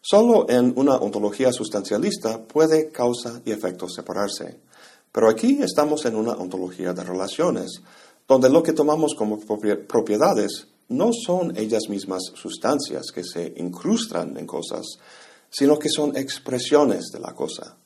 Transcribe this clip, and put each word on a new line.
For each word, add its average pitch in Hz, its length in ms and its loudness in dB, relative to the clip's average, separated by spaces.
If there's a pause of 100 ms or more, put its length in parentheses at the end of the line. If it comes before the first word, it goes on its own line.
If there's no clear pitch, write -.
Solo 214 440 6
en 123 260 4
una 135 220 4
ontología 104 560 0
sustancialista 110 920 -4
puede 156 440 2
causa 120 560 -4
y 107 60 -2
efecto 90 360 -6
separarse. 92 720 -8 (540)
Pero 110 160 6
aquí 240 340 2
estamos 151 400 0
en 110 140 -2
una 113 160 -2
ontología 92 580 -6
de 90 140 -6
relaciones, 95 760 -4 (460)
donde 131 220 6
lo 160 120 6
que 160 120 2
tomamos 151 420 2
como 107 240 -2
propie-, 104 380 -2
propiedades 107 920 0 (220)
no 170 240 2
son 175 420 -2
ellas 110 320 -2
mismas 95 340 -6 (120)
sustancias - 800 -4
que 87 80 -8
se 85 320 -8
incrustan 156 800 -4
en 85 100 -12
cosas, - 400 -8 (640)
sino 143 300 4
que 156 80 -4
son 147 300 -2
expresiones 131 960 0
de - 80 -12
la - 120 -12
cosa. - 520 -10